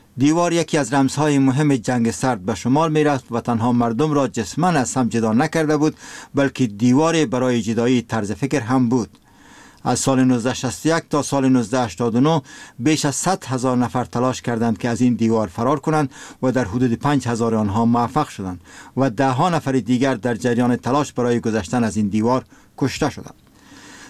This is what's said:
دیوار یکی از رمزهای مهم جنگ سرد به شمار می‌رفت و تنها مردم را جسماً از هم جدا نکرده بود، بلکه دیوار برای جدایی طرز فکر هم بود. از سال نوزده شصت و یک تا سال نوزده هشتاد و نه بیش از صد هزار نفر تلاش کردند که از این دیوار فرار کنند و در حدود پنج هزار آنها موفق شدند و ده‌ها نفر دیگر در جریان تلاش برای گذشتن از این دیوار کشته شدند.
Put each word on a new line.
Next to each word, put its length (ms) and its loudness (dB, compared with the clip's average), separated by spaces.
دیوار 340 4
یکی 260 0
از 160 -2
رمزهای 440 2
مهم 380 4
جنگ 340 0
سرد 360 -2
به 80 -2
شمار 360 0
می‌رفت 400 2
و 100 -2
تنها 320 0
مردم 400 2
را 160 2
جسماً 400 -2
از 260 0
هم 140 0
جدا 240 0
نکرده 440 0
بود، 200 0
بلکه 320 0
دیوار 600 2
برای 360 0
جدایی 400 2
طرز 300 -4
فکر 280 -2
هم 280 0
بود. 200 0
از 140 0
سال 260 2
نوزده 300 2
شصت 320 -6
و 20 4
یک 220 0
تا 120 0
سال 260 0
نوزده 360 2
هشتاد 300 -2
و 60 2
نه 220 4
بیش 260 0
از 100 0
صد 300 -2
هزار 320 -2
نفر 280 0
تلاش 380 -2
کردند 360 -2
که 100 -4
از 120 -2
این 140 4
دیوار 340 0
فرار 320 -2
کنند 300 0
و 100 2
در 120 0
حدود 280 0
پنج 360 -2
هزار 260 0
آنها 300 0
موفق 440 0
شدند 320 -10
و 140 2
ده‌ها 400 0
نفر 220 -2
دیگر 420 0
در 200 -4
جریان 420 0
تلاش 360 -2
برای 280 0
گذشتن 440 -2
از 120 -4
این 120 0
دیوار 360 0
کشته 320 -2
شدند. 240 -14